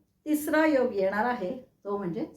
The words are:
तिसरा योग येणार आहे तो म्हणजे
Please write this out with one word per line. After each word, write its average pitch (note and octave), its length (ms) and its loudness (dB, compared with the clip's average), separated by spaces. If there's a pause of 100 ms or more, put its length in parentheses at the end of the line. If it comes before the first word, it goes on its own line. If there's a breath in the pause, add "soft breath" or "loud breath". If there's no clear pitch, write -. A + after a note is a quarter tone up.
(260)
तिसरा D4+ 400 2
योग B3+ 280 2
येणार G3 320 0
आहे G#3+ 260 -2 (320)
तो G3+ 140 -4
म्हणजे G3+ 280 -4 (120)